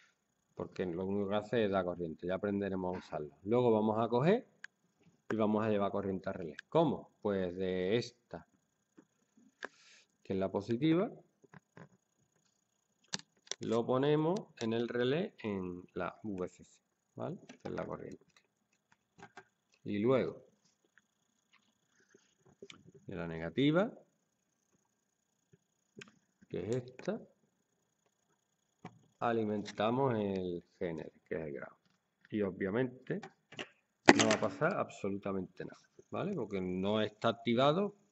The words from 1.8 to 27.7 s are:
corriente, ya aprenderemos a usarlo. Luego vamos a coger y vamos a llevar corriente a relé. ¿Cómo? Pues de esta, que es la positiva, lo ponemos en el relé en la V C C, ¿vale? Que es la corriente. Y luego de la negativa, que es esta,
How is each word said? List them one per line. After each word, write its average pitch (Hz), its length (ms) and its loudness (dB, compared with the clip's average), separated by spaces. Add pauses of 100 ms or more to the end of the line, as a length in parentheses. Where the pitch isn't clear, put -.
corriente, 87 440 -6
ya 90 80 0
aprenderemos 95 600 -2
a 95 40 -6
usarlo. 78 440 -8
Luego 120 280 4
vamos 107 280 4
a 117 80 2
coger 151 380 4 (840)
y 113 60 -2
vamos 107 300 2
a 110 40 2
llevar 101 220 2
corriente 98 380 -2
a 98 40 -2
relé. 85 220 -10 (120)
¿Cómo? 143 440 2 (100)
Pues 95 340 0
de 92 400 0
esta, - 500 -6 (1800)
que - 120 -6
es 95 60 0
la 92 120 0
positiva, 151 580 2 (2500)
lo 113 240 0
ponemos 147 500 4 (240)
en 113 140 0
el 117 160 0
relé 131 500 0
en 90 420 -4 (120)
la 90 300 -6
V 92 260 -4
C - 160 -20
C, - 160 -20 (340)
¿vale? 123 320 -8
Que - 220 -14
es - 20 -8
la 87 140 -6
corriente. 82 400 -12 (1600)
Y 104 140 -2
luego 113 440 2 (2750)
de 95 80 -10
la 87 120 -6
negativa, 131 640 2 (2500)
que 92 220 -6
es 117 60 0
esta, 175 440 -6 (2000)